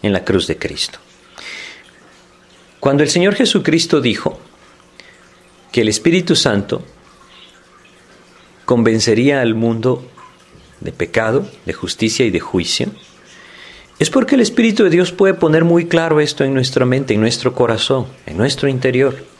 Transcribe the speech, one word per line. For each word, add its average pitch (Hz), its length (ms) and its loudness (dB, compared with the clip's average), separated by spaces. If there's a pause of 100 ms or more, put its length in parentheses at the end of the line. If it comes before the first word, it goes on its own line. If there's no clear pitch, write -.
en 104 100 0
la 92 100 0
cruz 95 240 0
de - 100 -4
Cristo. - 420 -10 (1800)
Cuando 143 240 2
el 143 60 0
Señor 185 260 2
Jesucristo 160 640 0
dijo - 400 -2 (1300)
que 120 80 2
el 107 80 2
Espíritu 170 480 0
Santo 101 440 -2 (1800)
convencería 117 800 2
al 113 140 0
mundo 117 520 -2 (720)
de - 120 -10
pecado, 113 580 -2 (160)
de - 80 -8
justicia - 520 -2
y 110 40 2
de 87 100 -2
juicio, - 480 -4 (1120)
es 160 120 0
porque 269 260 2
el 254 60 4
Espíritu 226 420 2
de 180 80 4
Dios 175 200 2
puede 190 220 2
poner 165 320 2
muy 170 220 2
claro 165 340 2
esto 147 240 -2
en 135 80 -2
nuestra 127 320 0
mente, 127 300 0
en 107 60 2
nuestro 120 320 0
corazón, 117 520 0 (220)
en 80 100 -10
nuestro 139 320 0
interior. 131 560 0 (140)